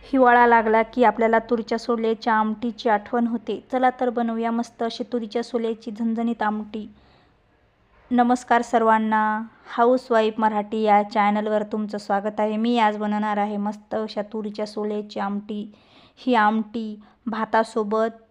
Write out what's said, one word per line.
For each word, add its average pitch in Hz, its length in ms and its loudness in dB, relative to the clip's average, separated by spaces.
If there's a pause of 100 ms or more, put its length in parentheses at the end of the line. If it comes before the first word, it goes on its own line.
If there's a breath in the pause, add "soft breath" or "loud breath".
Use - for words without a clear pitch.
हिवाळा 240 380 6
लागला 226 380 4
की 247 180 0
आपल्याला 226 360 4 (100)
तुरीच्या 233 300 -2
सोल्याच्या 226 540 -2
आमटीची 220 560 -2
आठवण 220 380 0
होते. 226 320 -6 (120)
चला 254 180 2 (100)
तर 247 120 0
बनवूया 226 400 -4
मस्त 233 320 -4
अशी 226 280 -6
तुरीच्या 233 320 -4
सोल्याची 226 480 -4
झणझणीत 233 520 -2
आमटी. 214 440 -6 (1200 soft breath)
नमस्कार 240 500 2
सर्वांना, 220 600 2 (460)
हाऊसवाईफ 233 720 2
मराठी 214 420 -2
या 208 240 4
चॅनलवर 208 680 0
तुमचं 208 260 -6
स्वागत 208 420 -4
आहे. 214 180 0
मी 233 220 0
आज 214 180 2
बनवणार 208 400 -2
आहे 208 220 -2
मस्त 208 360 -6
अशा 220 260 -6 (120)
तुरीच्या 214 340 -6
सोल्याची 208 520 -6
आमटी. 202 420 -6 (580 soft breath)
ही 254 180 0
आमटी 214 580 0 (300 loud breath)
भातासोबत 220 840 -2 (220)